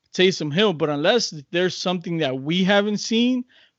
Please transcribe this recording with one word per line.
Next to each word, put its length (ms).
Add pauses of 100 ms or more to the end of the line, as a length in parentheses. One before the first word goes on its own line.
(140)
Taysom 400
Hill, 200
but 160
unless 440 (180)
there's 240
something 440
that 220
we 220
haven't 360
seen 440 (360)